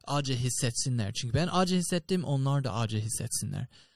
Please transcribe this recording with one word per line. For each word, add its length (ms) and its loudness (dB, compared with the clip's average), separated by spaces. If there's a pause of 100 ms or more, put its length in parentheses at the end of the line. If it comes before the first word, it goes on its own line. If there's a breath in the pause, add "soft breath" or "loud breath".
acı 300 0
hissetsinler. 800 0
Çünkü 200 -4
ben 180 2
acı 240 4
hissettim, 480 0
onlar 400 2
da 100 -2
acı 240 0
hissetsinler. 680 -4 (280 soft breath)